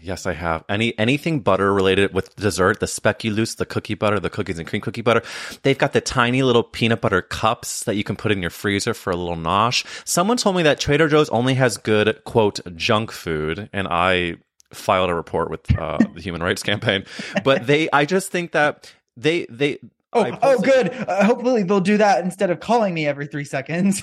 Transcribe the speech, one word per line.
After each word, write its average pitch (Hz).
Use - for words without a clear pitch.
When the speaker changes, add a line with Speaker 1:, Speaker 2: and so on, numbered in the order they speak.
Speaker 1:
Yes, 85
I 92
have. 80
Any, 113
anything 143
butter 98
related 95
with -
dessert, 95
the 90
speculoos, 107
the -
cookie -
butter, 104
the 85
cookies 90
and 78
cream 104
cookie 117
butter. 113
They've 135
got 143
the 117
tiny 123
little 120
peanut 113
butter 101
cups -
that 104
you 104
can 107
put 101
in 101
your 85
freezer 104
for -
a 90
little 87
nosh. 95
Someone 202
told 208
me 180
that 151
Trader 147
Joe's 151
only 127
has 127
good, 107
quote, 107
junk 107
food, 80
and 98
I 90
filed 92
a 87
report 82
with, -
uh, 78
Speaker 2:
<laughs> -
Speaker 1:
the 82
Human 85
Rights 95
Campaign. 101
But 131
they, 151
I 147
just 185
think 175
that -
they, 123
they, 131
Speaker 2:
Oh, 233
Speaker 1:
I 180
Speaker 2:
oh, 269
Speaker 1:
posted 202
Speaker 2:
good. 220
Uh, 196
hopefully 233
they'll 196
do 196
that 196
instead 185
of 170
calling 214
me 156
every 143
three 143
seconds. 170